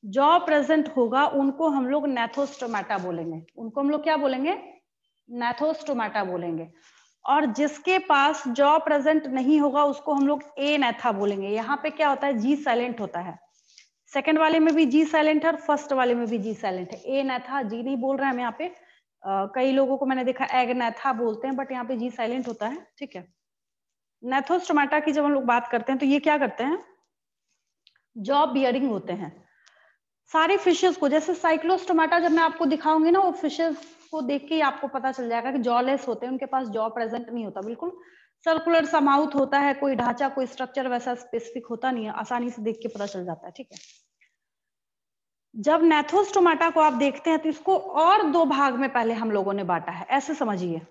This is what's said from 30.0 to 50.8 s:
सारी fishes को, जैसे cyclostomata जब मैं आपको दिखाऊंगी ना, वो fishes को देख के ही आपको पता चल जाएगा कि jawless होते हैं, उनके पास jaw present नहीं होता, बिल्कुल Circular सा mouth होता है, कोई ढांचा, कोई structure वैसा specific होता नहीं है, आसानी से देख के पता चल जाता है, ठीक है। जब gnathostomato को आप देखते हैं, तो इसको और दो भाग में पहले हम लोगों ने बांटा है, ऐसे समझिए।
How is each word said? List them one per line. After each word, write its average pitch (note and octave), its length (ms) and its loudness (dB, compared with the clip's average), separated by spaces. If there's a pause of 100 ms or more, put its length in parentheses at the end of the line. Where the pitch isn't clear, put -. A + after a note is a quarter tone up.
सारी E4 240 4
fishes F4+ 400 2
को, D4 120 0
जैसे D#4 260 2
cyclostomata E4+ 880 2
जब E4+ 100 2
मैं E4 120 4
आपको E4 240 0
दिखाऊंगी D#4 440 4
ना, F4+ 80 6
वो F#4+ 140 4
fishes D#4+ 640 -4 (140)
को D#4 120 -6
देख C#4 260 -4
के D#4+ 60 -2
ही D#4+ 60 2
आपको C#4+ 280 0
पता C4 240 -4
चल B3 160 -6
जाएगा A#3 240 -2
कि C#4+ 60 -2
jawless B3+ 500 0
होते A3+ 180 -6
हैं, B3+ 60 -6
उनके C4 140 -6
पास C4 220 -4
jaw A3 200 -4
present A#3 400 -6
नहीं A#3 160 -8
होता, G3 160 -10
बिल्कुल A#3+ 400 -10 (440)
Circular E4 400 2
सा D#4+ 160 2
mouth C#4+ 340 2
होता C#4 240 2
है, C#4 160 2
कोई C#4 200 -2
ढांचा, A#3+ 340 -2
कोई C4+ 180 -4
structure B3+ 420 -6
वैसा B3 260 -4
specific A#3+ 520 -10
होता A#3+ 240 -4
नहीं A#3 140 -4
है, G#3+ 60 -8
आसानी A#3+ 400 -6
से A#3 120 -12
देख A3 200 -4
के - 60 -6
पता G3+ 180 -8
चल F#3+ 180 -8
जाता E3+ 220 -10
है, F3+ 60 -18
ठीक - 200 -16
है। G3+ 60 -20 (1800)
जब D4 240 2
gnathostomato E4 920 4
को E4 80 2
आप D#4 120 6
देखते C#4 380 0
हैं, D#4+ 80 2
तो D#4+ 100 -2
इसको F#4 300 0
और F4+ 440 4
दो E4 220 4
भाग C4+ 300 2
में C4 180 -2
पहले A3+ 220 0
हम A3+ 160 -4
लोगों G3 220 0
ने G3 120 -2
बांटा E3+ 280 -2
है, F3 140 -10
ऐसे C#4 280 -2
समझिए। F3+ 460 -4 (100)